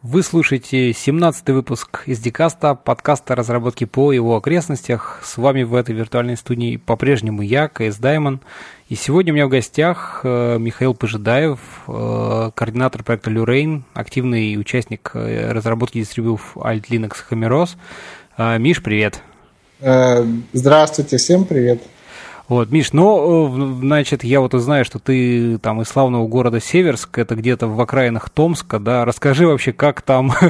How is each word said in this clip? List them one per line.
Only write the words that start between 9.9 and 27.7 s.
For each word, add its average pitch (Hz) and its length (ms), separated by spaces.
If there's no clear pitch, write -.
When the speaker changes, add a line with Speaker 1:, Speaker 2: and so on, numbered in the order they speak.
Speaker 1:
э, 120 340
Михаил 117 360
Пожидаев, 120 640
э, 113 680
координатор 117 480
проекта 113 260
Люрейн, 131 640
активный 113 680
участник, 113 540
э, 113 400
разработки 113 460
дистрибьюторов 113 580
Alt 113 320
Linux 113 280
Хамерос. 120 480
Э, 113 180
Миш, 113 260
привет! 107 380
Speaker 2:
Э, 127 420
здравствуйте, 143 640
всем 180 260
привет! 123 380
Speaker 1:
Вот, 120 220
Миш, 147 220
ну, 165 540
э, - 20
в-, 131 300
значит, 139 460
я 131 160
вот 127 120
и 127 60
знаю, 131 260
что - 140
ты 120 600
там 110 220
из 113 80
славного 123 380
города 117 340
Северск, 170 560
это 117 180
где-то 117 320
в 110 140